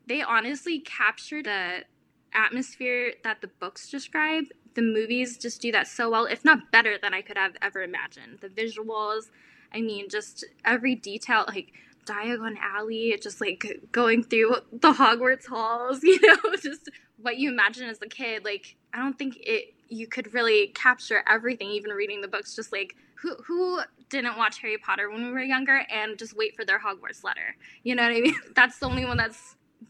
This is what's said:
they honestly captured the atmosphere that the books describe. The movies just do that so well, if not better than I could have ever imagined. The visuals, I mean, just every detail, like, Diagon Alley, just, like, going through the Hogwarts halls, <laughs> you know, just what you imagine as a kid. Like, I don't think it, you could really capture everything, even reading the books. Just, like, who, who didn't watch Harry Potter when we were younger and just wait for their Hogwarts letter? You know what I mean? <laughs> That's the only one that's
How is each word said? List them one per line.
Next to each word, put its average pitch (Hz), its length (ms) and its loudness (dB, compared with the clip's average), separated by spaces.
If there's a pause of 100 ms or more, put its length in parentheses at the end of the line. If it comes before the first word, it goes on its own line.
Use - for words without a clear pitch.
they - 160 -4
honestly 269 580 -2
captured - 640 -2
the 185 400 -4 (480)
atmosphere 247 800 -2 (120)
that 220 160 -4
the 196 80 -12
books - 420 -14
describe. 311 540 -2 (300)
The 233 80 0
movies 233 540 0
just - 240 -10
do 233 120 -2
that - 160 2
so 233 220 -2
well, 226 160 2
if - 180 -6
not 294 260 4
better 220 300 6
than 196 140 -2
I 185 80 -6
could 202 140 -12
have 190 240 -2
ever 196 220 -4
imagined. 139 580 -10
The 202 80 -14
visuals, 220 840 -6 (420)
I 220 80 -6
mean, 208 280 -6
just 208 360 -10 (200)
every 247 300 2
detail, 214 520 -2
like, - 260 -10 (340)
Diagon 220 540 -6
Alley, 220 640 -2
just, 202 180 -14
like, 202 400 -6 (120)
going 233 320 4
through 226 320 4 (160)
the 269 200 6
Hogwarts 254 540 4
halls, 240 540 -4
<laughs> - 20 -4
you 359 180 10
know, 403 400 8
just - 300 -12 (280)
what 233 180 -6
you 277 140 0
imagine 233 380 0
as 220 140 -12
a 226 60 -14
kid. 226 360 -8
Like, 202 320 -8 (160)
I 226 60 -8
don't 269 180 -2
think 269 240 -6
it, - 340 -4 (140)
you 226 180 -10
could 226 280 -8
really 220 340 4
capture - 600 2
everything, 226 400 0
even 208 240 -6
reading 202 280 -4
the 196 80 -8
books. - 280 -8
Just, 220 160 -10
like, 196 240 -6 (180)
who, 320 220 -8 (100)
who 359 340 0 (280)
didn't 240 280 -4
watch 220 220 0
Harry 214 200 -4
Potter 202 320 -2
when 220 140 -6
we 247 60 -6
were 254 120 -4
younger 269 480 2
and 214 280 -6
just 220 180 -14
wait 220 200 -2
for 226 80 -8
their 196 160 2
Hogwarts 202 420 -8
letter? - 320 -8 (280)
You 247 120 -2
know 247 80 2
what 233 140 4
I 233 40 4
mean? 294 240 4
<laughs> - 120 -20
That's 247 220 6
the 277 80 -6
only 254 180 -2
one 247 120 -2
that's 226 400 -6 (340)